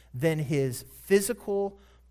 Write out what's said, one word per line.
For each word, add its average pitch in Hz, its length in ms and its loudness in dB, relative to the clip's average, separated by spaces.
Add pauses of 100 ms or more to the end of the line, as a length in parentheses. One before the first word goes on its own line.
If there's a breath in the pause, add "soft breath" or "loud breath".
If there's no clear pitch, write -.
(140)
than 156 260 0
his 135 440 0 (200)
physical 196 760 0 (320 soft breath)